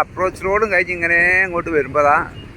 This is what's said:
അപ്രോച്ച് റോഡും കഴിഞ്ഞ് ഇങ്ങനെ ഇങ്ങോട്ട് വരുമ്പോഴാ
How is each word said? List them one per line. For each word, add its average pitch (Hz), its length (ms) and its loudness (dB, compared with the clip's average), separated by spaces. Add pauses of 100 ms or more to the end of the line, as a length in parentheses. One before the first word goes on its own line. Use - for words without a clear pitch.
അപ്രോച്ച് 175 460 -4
റോഡും 208 260 0
കഴിഞ്ഞ് 180 240 0
ഇങ്ങനെ 170 220 2 (260)
ഇങ്ങോട്ട് 170 320 -4
വരുമ്പോഴാ 143 400 2 (400)